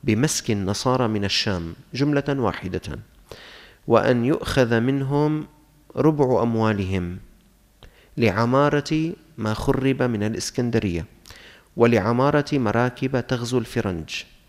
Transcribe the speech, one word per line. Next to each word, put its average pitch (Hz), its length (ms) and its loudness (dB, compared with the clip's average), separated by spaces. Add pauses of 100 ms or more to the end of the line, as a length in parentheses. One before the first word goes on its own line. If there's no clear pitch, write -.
بمسك 117 480 0
النصارى 110 560 0
من 104 180 -2
الشام 90 480 -2 (200)
جملة 139 360 0
واحدة، 95 520 -2 (1040)
وأن 117 380 4
يؤخذ 123 540 2
منهم 143 680 0 (480)
ربع 131 480 2
أموالهم 98 760 0 (1000)
لعمارة 139 960 2 (240)
ما 107 160 -2
خرب 135 500 0
من 113 200 0
الإسكندرية، 110 800 -2 (720)
ولعمارة 120 760 4
مراكب 123 760 0
تغزو 120 300 -2
الفرنج 104 680 -4 (260)